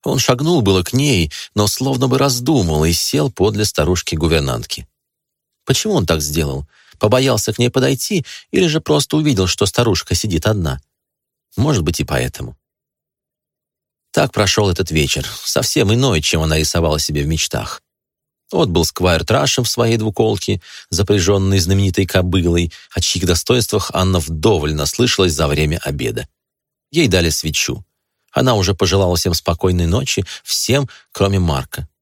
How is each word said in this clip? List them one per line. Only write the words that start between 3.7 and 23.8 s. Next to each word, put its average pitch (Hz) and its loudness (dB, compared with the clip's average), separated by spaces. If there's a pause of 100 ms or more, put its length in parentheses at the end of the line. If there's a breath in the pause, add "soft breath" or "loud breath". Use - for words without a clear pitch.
Почему 196 0
он 101 2
так 80 0
сделал? 73 -4 (320 soft breath)
Побоялся 120 2
к - -8
ней 120 2
подойти 135 0 (240 loud breath)
или 185 2
же 156 0
просто 151 0
увидел, 139 2
что 98 0
старушка 104 0
сидит 90 -2
одна? 82 -2 (760)
Может 117 0
быть, 80 -2
и - -2
поэтому. 62 -6 (1500)
Так - 0
прошел 101 2
этот 87 -4
вечер, 73 -2 (160)
совсем - 0
иной, 117 2
чем 78 0
она 78 0
рисовала 78 0
себе 73 -2
в 73 -2
мечтах. - -4 (680)
Вот 165 2
был 82 2
сквайр 85 0
Трашем 131 0
в - -4
своей 117 2
двуколке, 107 0 (280 loud breath)
запряженной 98 2
знаменитой 95 2
кобылой, 87 0 (220 loud breath)
о - -2
чьих - -2
достоинствах 107 0